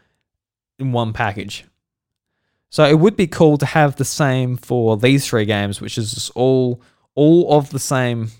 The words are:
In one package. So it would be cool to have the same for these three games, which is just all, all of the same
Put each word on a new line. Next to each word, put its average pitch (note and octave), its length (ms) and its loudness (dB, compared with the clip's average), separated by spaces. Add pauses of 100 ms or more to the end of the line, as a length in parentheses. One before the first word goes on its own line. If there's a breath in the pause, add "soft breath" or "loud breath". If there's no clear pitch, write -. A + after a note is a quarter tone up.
(800)
In C3+ 100 -4
one A#2 220 -4
package. G2+ 520 -8 (1040)
So - 160 2
it D3+ 140 4
would G#3 160 4
be F#3 120 0
cool D3+ 300 2
to C#3 80 -2
have D3 300 0
the C3+ 100 -4
same B2+ 520 -2
for A2+ 400 0
these C3+ 300 2
three A2 180 0
games, G2+ 360 -4
which G#2 160 -10
is G#2+ 160 -6
just - 220 -10
all, B2+ 460 0 (340 soft breath)
all D#3+ 420 4
of C#3+ 120 0
the C3+ 100 -8
same A#2+ 600 -4